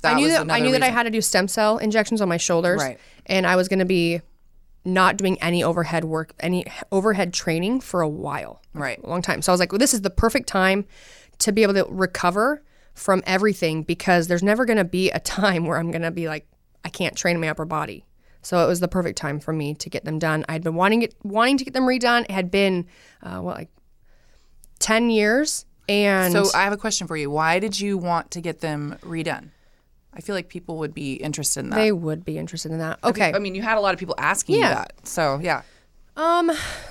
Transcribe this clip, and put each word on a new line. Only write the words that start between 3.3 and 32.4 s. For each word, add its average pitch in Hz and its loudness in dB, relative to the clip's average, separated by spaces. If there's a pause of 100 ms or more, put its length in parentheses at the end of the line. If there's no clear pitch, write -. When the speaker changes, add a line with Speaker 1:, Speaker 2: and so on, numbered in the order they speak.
Speaker 2:
I 180 4
was 185 4
gonna 190 2
be 170 0 (640)
not 185 4
doing 190 2
any 170 2
overhead 165 0
work, 160 -6
any 180 0
h-, - -14 (180)
overhead 196 2
training 185 0
for 180 -2
a 156 0
while. 143 -8 (120)
Speaker 1:
Right. 139 -6
Speaker 2:
A - -12
long 175 -4
time. 175 -2
So 185 2
I - 6
was 180 4
like, 175 0
"Well, 196 -2
this 277 4
is 214 0
the 196 -2
perfect 226 2
time 190 2 (540)
to - 2
be 214 4
able 202 4
to 190 4
recover 190 0 (320)
from 185 2
everything, 185 0
because 175 2
there's 175 0
never 214 4
gonna 220 2
be 180 0
a - -4
time 185 0
where 156 0
I'm 170 -2
gonna 165 -4
be 170 -6
like, 156 -8 (360)
I 151 -10
can't - -4
train 170 0
my 165 -2
upper 156 -4
body." 151 -6 (400)
So 175 2
it 151 6
was 175 2
the 175 0
perfect 175 -2
time 147 -6
for 160 -6
me 151 -4
to - -12
get - -8
them 156 -4
done. 156 0
I'd 160 -6
been 165 -4
wanting 202 4
it, - -6
wanting 226 2
to 262 -4
get 262 -10
them 262 2
redone. 240 2
It - -8
had 185 -2
been, 190 2 (340)
uh, 180 -10
what, 180 -8
like, - -12 (1080)
ten 226 2
years. 226 2 (220)
And 196 2
Speaker 1:
So 202 4
I 180 4
have 202 0
a 208 -4
question 202 -4
for 160 -6
you. 143 -4
Why 160 2
did 196 -2
you 202 -2
want 170 -2
to 175 -8
get 165 -6
them 147 -6
redone? 160 -8 (640)
I - -16
feel 202 -6
like 180 -6
people 170 -10
would 156 -6
be 139 -8
interested 147 -6
in - -8
that. - 0
Speaker 2:
They 214 4
would 170 -4
be 151 -8
interested 160 -8